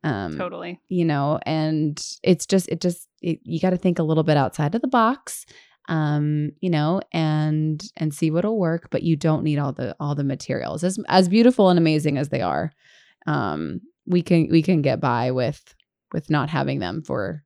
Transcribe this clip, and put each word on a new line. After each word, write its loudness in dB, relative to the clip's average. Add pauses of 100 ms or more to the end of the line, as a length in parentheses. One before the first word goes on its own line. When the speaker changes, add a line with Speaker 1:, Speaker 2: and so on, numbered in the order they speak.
Speaker 1:
Um, -4
Speaker 2:
Totally. -8 (100)
Speaker 1:
you 0
know, 0
and -2 (200)
it's 2
just, 0
it -4
just, -4 (140)
it, -4
you -6
gotta 0
think 0
a 2
little 2
bit 2
outside 0
of -2
the -4
box, 0 (440)
um, 0 (100)
you 0
know, 2 (100)
and, 0 (140)
and -2
see -2
what'll 0
work, -2
but -2
you 2
don't 0
need 0
all -2
the, -8
all -4
the -4
materials. -4
As, -2 (100)
as 6
beautiful 6
and 6
amazing 2
as -2
they -2
are, -2 (560)
um, -4 (280)
we 2
can, 4
we 4
can 2
get 0
by 0
with, -4 (360)
with -6
not 0
having -2
them -6
for -6